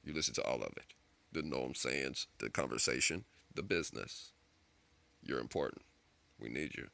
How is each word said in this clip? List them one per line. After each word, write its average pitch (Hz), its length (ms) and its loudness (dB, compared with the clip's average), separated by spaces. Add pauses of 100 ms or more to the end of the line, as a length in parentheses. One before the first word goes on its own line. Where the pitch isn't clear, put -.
You 73 80 -6
listen 78 220 2
to - 100 2
all 60 180 2
of 50 140 -4
it, - 180 -14 (420)
the 78 60 2
know 71 160 0
what 62 80 2
I'm 65 80 -4
sayings, 65 520 2 (120)
the 55 100 -2
conversation, 65 800 2 (280)
the 78 80 -2
business. - 680 -2 (920)
You're 65 160 -2
important. 65 440 -2 (580)
We 57 80 -6
need 65 260 -2
you. - 200 -8